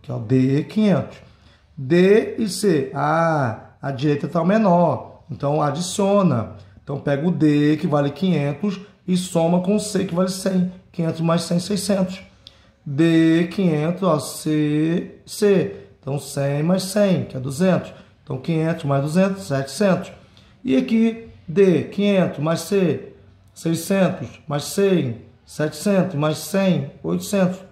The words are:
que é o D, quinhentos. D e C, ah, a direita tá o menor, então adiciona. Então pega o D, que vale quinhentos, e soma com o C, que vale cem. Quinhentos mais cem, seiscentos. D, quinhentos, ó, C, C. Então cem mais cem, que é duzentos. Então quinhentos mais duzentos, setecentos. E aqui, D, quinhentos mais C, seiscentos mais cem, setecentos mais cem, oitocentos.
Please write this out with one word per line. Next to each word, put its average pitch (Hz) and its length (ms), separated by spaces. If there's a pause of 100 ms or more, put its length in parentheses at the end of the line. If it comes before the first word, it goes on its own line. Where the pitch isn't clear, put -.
que - 100
é 123 40
o 120 60
D, 131 440
quinhentos. - 540 (580)
D 180 640
e 226 100
C, 175 460
ah, 147 760 (100)
a 139 100
direita 147 380
tá 170 120
o 165 60
menor, 175 800
então 143 320
adiciona. 170 920 (320)
Então 139 160
pega 143 260
o 185 60
D, 147 440
que 160 120
vale 143 220
quinhentos, 165 680 (260)
e 180 100
soma 175 460
com 196 140
o 202 40
C, - 240
que 170 100
vale 185 160
cem. 185 420 (200)
Quinhentos 165 280
mais 165 220
cem, 175 160
seiscentos. 190 640 (640)
D, 165 640
quinhentos, 175 540
ó, 156 160
C, 151 1040
C. 196 500 (240)
Então 135 200
cem 143 420
mais 185 220
cem, 190 400
que - 120
é - 40
duzentos. 143 520 (300)
Então 135 160
quinhentos 160 460
mais 139 180
duzentos, 185 460
setecentos. 170 640 (500)
E 262 140
aqui, 226 520 (180)
D, 170 380
quinhentos 202 540
mais 156 220
C, 185 520 (400)
seiscentos 165 960
mais 147 180
cem, 170 540 (260)
setecentos 180 680
mais 151 240
cem, 185 520 (120)
oitocentos. 180 560 (140)